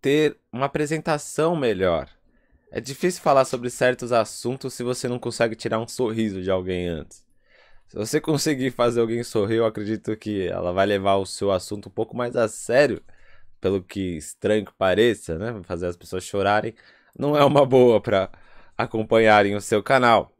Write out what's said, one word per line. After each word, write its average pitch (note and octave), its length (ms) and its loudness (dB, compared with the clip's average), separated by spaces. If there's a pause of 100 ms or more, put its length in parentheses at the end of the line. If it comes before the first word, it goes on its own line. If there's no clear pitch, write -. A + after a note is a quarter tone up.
ter D3 380 2 (120)
uma B2 140 -4
apresentação D#3 880 -2
melhor. F#2 540 0 (600)
É - 100 -6
difícil C#3 420 -4
falar C3+ 220 4
sobre B2 240 -6
certos B2 420 -2
assuntos B2 640 -2
se - 100 -10
você B2 240 -4
não A#2+ 120 -4
consegue A#2 360 -2
tirar A2+ 240 -4
um A2+ 80 -6
sorriso A2 540 -2
de F#2 100 -4
alguém F#2 380 -2
antes. - 380 -10 (600)
Se - 60 -20
você A2+ 280 -2
conseguir C#3 480 -2
fazer A#2+ 320 0
alguém A#2 200 -2
sorrir, A2 340 -2
eu A2+ 100 2
acredito G#2+ 500 -6
que G2 320 -4
ela F2 240 -4
vai G2 140 2
levar G2 300 0
o G2 100 -2
seu G2 260 -2
assunto G2+ 380 -6
um - 20 -20
pouco A2 240 -8
mais A#2+ 200 -6
a A2+ 120 2
sério, B2 540 0 (580)
pelo F#2+ 220 0
que F#2 340 -6
estranho G#2 480 -2
que - 80 -18
pareça, F#2+ 680 2
né? A2 260 -8
Fazer F2 240 -6
as F2 80 -8
pessoas - 280 -10
chorarem G#2 500 -2 (420)
não D3 200 -2
é D3 80 6
uma C#3+ 200 6
boa B2 360 6
pra G2 300 0 (460)
acompanharem A2 800 4
o G#2 60 -4
seu G#2 220 0
canal. A#2+ 580 4